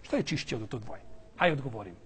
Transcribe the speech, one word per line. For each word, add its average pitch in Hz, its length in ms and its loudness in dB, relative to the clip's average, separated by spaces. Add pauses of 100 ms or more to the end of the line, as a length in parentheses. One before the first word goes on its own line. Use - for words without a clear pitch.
Što - 140 0
je 220 60 4
čišće - 340 0
od 107 120 -4
to 123 100 -4
dvoje? - 240 -6 (360)
Aj, 175 140 8
odgovori 110 380 -4
mi 85 160 -14